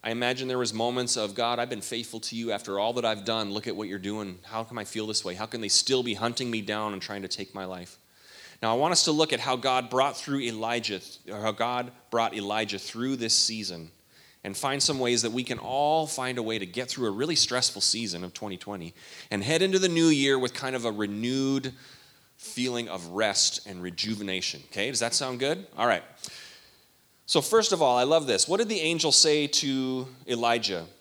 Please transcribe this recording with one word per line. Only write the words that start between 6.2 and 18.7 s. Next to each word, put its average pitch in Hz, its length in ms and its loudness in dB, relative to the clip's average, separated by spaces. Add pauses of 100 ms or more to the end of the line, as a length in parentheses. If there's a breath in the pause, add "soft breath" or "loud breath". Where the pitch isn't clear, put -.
me 110 100 -2
down 107 320 -2
and 92 80 -6
trying 101 220 -8
to 95 40 -8
take - 280 -8
my 95 100 -8
life?" 90 320 -12 (640 loud breath)
Now, 113 120 2
I 120 40 4
want 156 140 4
us 170 140 4
to 160 60 4
look 156 220 4
at 120 60 0
how 131 160 0
God 127 340 2
brought 131 280 2
through 139 240 -2
Elijah, 113 600 -2 (280)
or 104 120 -6
how 107 100 2
God 123 400 -2 (200)
brought 113 240 2
Elijah 104 440 -2
through 127 360 -4
this 117 180 0
season, 92 580 0 (540 soft breath)
and 98 100 -6
find 139 260 -2
some 139 180 2
ways 120 240 4
that 113 80 0
we 123 120 -2
can 120 140 -6
all 147 480 0
find 127 320 -4
a 117 60 -2
way 110 160 -2
to 95 60 -4
get 123 220 -6
through 123 200 -2
a 104 40 0
really 143 240 -2
stressful - 460 2
season 95 420 -2
of 87 100 -10
twenty 101 240 -8
twenty 90 360 -10 (380 loud breath)